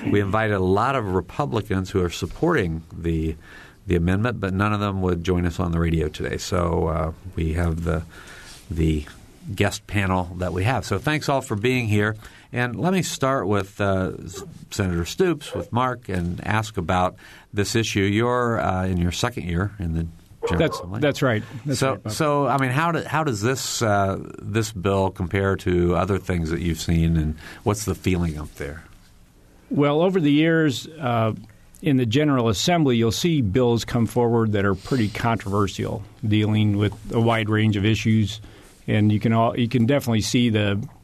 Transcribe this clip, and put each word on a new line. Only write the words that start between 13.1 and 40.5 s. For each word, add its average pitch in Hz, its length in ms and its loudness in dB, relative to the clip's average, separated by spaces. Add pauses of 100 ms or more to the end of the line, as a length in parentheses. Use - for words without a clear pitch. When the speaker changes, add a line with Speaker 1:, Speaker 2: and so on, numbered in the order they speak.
Speaker 1:
with, 98 360 -2
uh, 95 320 0 (100)
S-, - 180 -14 (300)
Senator 87 320 0
Stoops, 165 500 -2
with 90 200 -6
Mark, 123 340 -2
and 90 400 -2
ask 107 300 -2
about 90 400 0 (360)
this 101 220 0
issue. 107 280 2
You're, 117 580 2
uh, 92 240 0
in 95 100 0
your 87 160 2
second - 320 -4
year 87 360 -2
in 82 160 -2
the 82 120 -2 (400)
General - 120 0
Speaker 2:
That's, 160 180 0
Speaker 1:
Assembly. 95 240 -8
Speaker 2:
that's 143 200 0
right. 113 220 2 (220)
That's 139 140 -2
Speaker 1:
So, 135 100 2
Speaker 2:
right, 101 140 -6
Bob. 107 100 -6
Speaker 1:
so, 143 340 2
I 127 100 2
mean, 131 120 0
how 165 240 0
do, 135 100 -2
how 151 220 -2
does 107 160 -2
this, 131 400 -2
uh, 101 360 2 (240)
this 107 300 -2
bill 95 400 0
compare 98 460 0
to 87 360 2
other 92 260 2
things 85 320 -2
that 85 100 -2
you've 82 180 0
seen, 82 380 2
and 78 180 0 (280)
what's 104 200 -2
the 92 120 -2
feeling 85 420 -2
up 76 180 -10
there? 78 300 -10 (840)
Speaker 2:
Well, 147 320 2
over 185 200 2
the 147 100 4
years, 156 560 2
uh, 113 460 -2 (480)
in 147 160 2
the 127 80 2
General 131 420 2
Assembly, 139 480 2
you'll 113 160 4
see 160 300 2
bills 117 420 2
come 117 220 0
forward 113 480 2
that 98 100 2
are 98 120 2
pretty 110 340 0
controversial, 104 920 -2 (240)
dealing 107 520 2
with 104 160 0 (180)
a 120 80 2
wide 113 300 2
range 107 260 4
of 98 80 0
issues. 110 560 2 (460)
And 107 280 2
you 104 80 2
can 117 100 2
all, 113 260 2
you 117 120 0
can 117 160 2
definitely 120 340 0
see 120 300 2
the, 104 360 0 (180)